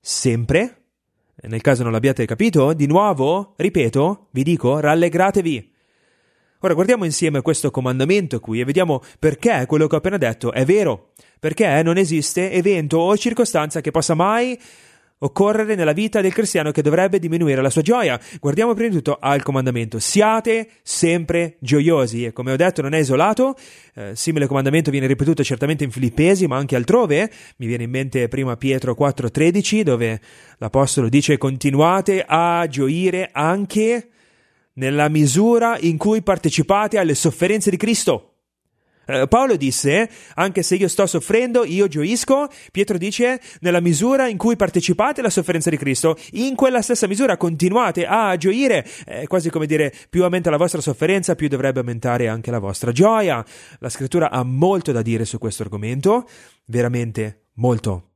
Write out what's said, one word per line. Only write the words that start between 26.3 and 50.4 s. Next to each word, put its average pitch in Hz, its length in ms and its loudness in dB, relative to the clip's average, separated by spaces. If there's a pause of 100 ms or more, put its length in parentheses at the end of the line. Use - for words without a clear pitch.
ma 127 100 -2
anche 135 200 -2
altrove. 160 540 2 (260)
Mi 120 100 -10
viene 117 180 -4
in 117 60 -8
mente 131 380 -2
prima 127 280 -4
Pietro 131 380 -2
quattro 127 360 -2
tredici, 190 520 0
dove 117 380 0 (380)
l'apostolo 131 500 0
dice: 143 280 2
"Continuate 156 920 0
a 170 420 0
gioire 165 640 -2
anche 202 760 -2 (640)
nella 143 340 0
misura 208 720 2
in 160 160 0
cui 214 260 0
partecipate 196 760 0
alle 160 200 2
sofferenze 196 540 0
di 180 60 -2
Cristo". 202 580 0 (760)
Eh, 135 160 2
Paolo 240 300 4
disse: 143 520 0 (260)
"Anche 180 280 -2
se 185 120 0
io 190 120 0
sto 190 200 0
soffrendo, 233 580 0
io 185 240 0
gioisco". 175 580 -2 (240)
Pietro 196 280 -2
dice: 240 420 -2 (200)
"Nella 175 200 2
misura 226 480 2
in 214 80 -4
cui 226 180 2
partecipate 202 640 0
alla 226 100 0
sofferenza 170 400 -2
di 151 80 -2
Cristo, 147 380 0 (160)
in 262 220 -4
quella 254 280 2
stessa 226 240 0
misura 202 320 0
continuate 175 680 0
a 202 300 0
gioire". 190 500 0 (200)
È 139 200 -10
quasi 165 220 -2
come 156 160 -2
dire: 151 300 0 (160)
"Più 175 140 2
aumenta 175 260 0